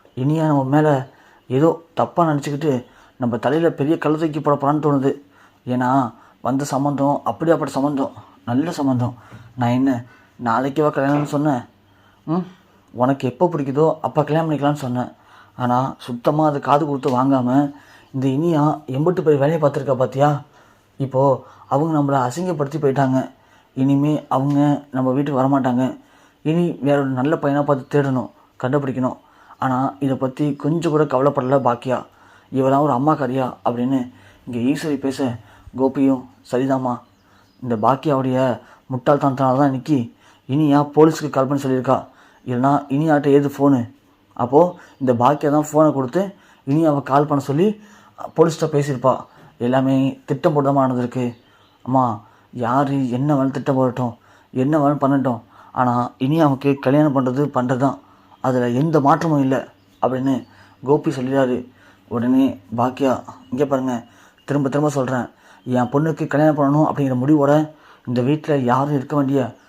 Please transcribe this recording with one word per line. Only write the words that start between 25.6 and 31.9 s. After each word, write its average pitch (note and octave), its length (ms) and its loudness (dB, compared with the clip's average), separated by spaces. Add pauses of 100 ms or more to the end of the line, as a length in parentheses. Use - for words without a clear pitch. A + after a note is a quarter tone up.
இனி E3 180 0 (180)
வேற C#3+ 180 2
ஒரு C#3 100 -2
நல்ல C3 260 0
பையனா C#3+ 280 -2
பார்த்து C#3 280 -2
தேடணும், C3+ 380 0 (300)
கண்டுபிடிக்கணும். B2+ 580 -2 (420)
ஆனா B2+ 180 -2 (220)
இதை C3+ 160 -2
பத்தி C3 300 -4 (100)
கொஞ்சம் E3 380 -2
கூட D3+ 100 4
கவலைப்படல C#3 580 2
பாக்கியா. A#2+ 360 -2 (540)